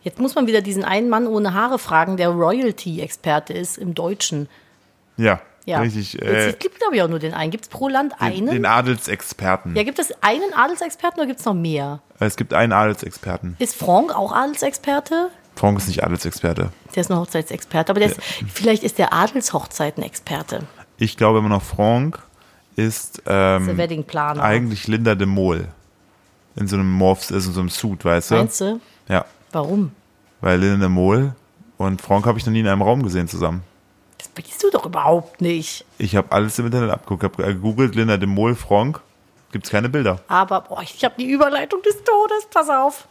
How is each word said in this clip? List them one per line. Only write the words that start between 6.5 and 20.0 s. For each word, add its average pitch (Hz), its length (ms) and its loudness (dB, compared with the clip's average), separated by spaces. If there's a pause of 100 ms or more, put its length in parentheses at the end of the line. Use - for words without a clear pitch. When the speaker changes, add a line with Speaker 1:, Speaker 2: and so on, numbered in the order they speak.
Speaker 1:
gibt, - 200 -6
glaub 415 140 0
ich, 208 80 2
auch 170 60 2
nur 165 120 -2
den 160 140 -6
einen. 160 180 -4
Gibt's - 180 -10
pro 262 180 -4
Land 269 260 0
Speaker 2:
den, - 60 -18
Speaker 1:
einen? 190 280 -2
Speaker 2:
den - 180 0
Adelsexperten. 113 1080 0
Speaker 1:
Ja, 208 80 0
gibt 269 160 -4
es 320 120 -4 (100)
einen 311 320 0
Adelsexperten 339 680 -2
oder 294 80 0
gibt's 254 180 -8
noch 214 80 0
mehr? 151 480 -4 (180)
Speaker 2:
Es 104 160 0
gibt - 180 -4
einen 113 200 4
Adelsexperten. 95 840 -2
Speaker 1:
Ist - 160 -2
Franck 202 420 2
auch 202 160 -2
Adelsexperte? 294 960 -2 (260)
Speaker 2:
Franck 101 240 2
ist 95 100 -4
nicht - 160 -2
Adelsexperte. 85 680 -2 (240)
Speaker 1:
Der 180 60 0
ist 170 80 -4
nur 175 100 0
Hochzeitsexperte, - 720 -2
aber 196 80 2
der 208 100 4
Speaker 2:
Ja. - 60 -4
Speaker 1:
ist, - 60 -14 (320)
vielleicht 220 300 2
ist - 140 -4
der 190 140 2
Adelshochzeitenexperte. - 1500 -4 (360)